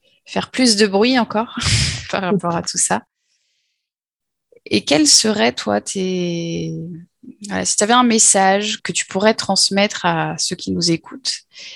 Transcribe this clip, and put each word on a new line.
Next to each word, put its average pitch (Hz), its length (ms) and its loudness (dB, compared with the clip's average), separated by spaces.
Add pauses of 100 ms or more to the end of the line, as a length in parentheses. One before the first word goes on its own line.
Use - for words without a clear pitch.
(240)
faire - 260 -6
plus 254 240 2
de 208 140 4
bruit 214 280 2
encore 226 400 -2 (280)
<laughs> - 260 -6
par 185 120 -2
rapport 175 340 -2
à 165 60 -4
tout - 160 -6
ça. 185 260 0 (1600)
Et 202 180 0
quels 302 240 4
seraient, 220 440 4
toi, 208 280 -2
tes, 170 960 -4 (720)
voilà, 190 160 -4
si - 120 -2
t'avais 208 160 2
un 247 120 6
message 208 800 2
que - 100 -8
tu - 140 -4
pourrais 214 280 2
transmettre 196 720 0
à 160 320 0
ceux - 160 -4
qui - 160 -10
nous 175 220 0
écoutent, - 480 -6 (360)